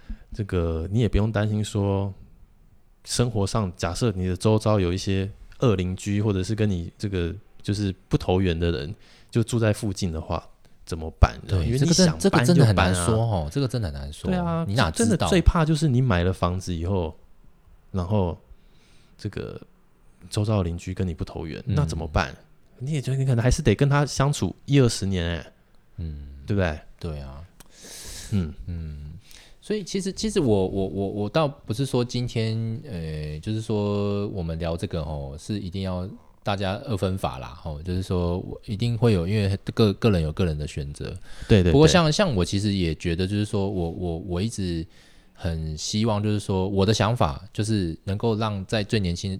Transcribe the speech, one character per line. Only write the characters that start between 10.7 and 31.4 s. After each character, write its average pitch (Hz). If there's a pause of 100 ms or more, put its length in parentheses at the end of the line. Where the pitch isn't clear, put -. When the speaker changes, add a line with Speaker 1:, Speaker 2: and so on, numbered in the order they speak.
Speaker 1:
怎 82
么 80 (120)
办？ -
Speaker 2:
对， 90
Speaker 1:
因 92
为 131
你 143
想 170
搬 -
就 175
搬 -
啊。 120
Speaker 2:
这 175
个 -
真-， -
这 -
个 -
真 170
的 139
很 104
难 92
说 90
哦， 104
这 143
个 127
真 123
的 92
很 71
难 69
说。 -
Speaker 1:
对 180
啊， 165
Speaker 2:
你 101
哪 107
知 226
道？ 226
Speaker 1:
真 175
的 90
最 170
怕 165
就 160
是 156
你 123
买 90
了 92
房 90
子 92
以 82
后， 90 (760)
然 90
后 92 (800)
这 107
个 - (680)
周 107
遭 107
的 90
邻 85
居 92
跟 95
你 82
不 92
投 -
缘， 60
Speaker 2:
嗯。 -
Speaker 1:
那 147
怎 78
么 80
办？ 76 (440)
你 135
也 147
觉 127
得 135
你 135
可 131
能 113
还 127
是 156
得 107
跟 139
他 143
相 139
处 - (100)
一 139
二 120
十 -
年 92
欸， 82 (460)
Speaker 2:
嗯。 73 (160)
Speaker 1:
对 104
不 98
对？ 78 (180)
Speaker 2:
对 76
啊。 69 (880)
Speaker 1:
嗯。 87 (140)
Speaker 2:
嗯。 78 (480)
所 214
以 202
其 196
实， 185
其 220
实 208
我， 104
我， 95
我， 98
我 104
倒 156